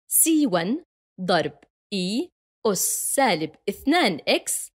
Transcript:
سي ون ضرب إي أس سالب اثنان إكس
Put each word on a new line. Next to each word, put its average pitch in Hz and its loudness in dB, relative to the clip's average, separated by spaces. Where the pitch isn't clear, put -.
سي 311 4
ون 185 0
ضرب 165 0
إي 202 -4
أس - -2
سالب 175 0
اثنان 254 0
إكس - -2